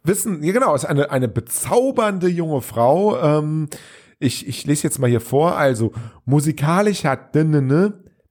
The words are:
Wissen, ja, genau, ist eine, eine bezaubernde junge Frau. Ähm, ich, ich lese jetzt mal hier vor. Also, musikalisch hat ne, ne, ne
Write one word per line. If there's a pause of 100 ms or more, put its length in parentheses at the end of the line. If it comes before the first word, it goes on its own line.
Wissen,
ja,
genau,
ist
eine,
eine
bezaubernde
junge
Frau.
Ähm, (520)
ich,
ich
lese
jetzt
mal
hier
vor.
Also, (320)
musikalisch
hat
ne,
ne,
ne (380)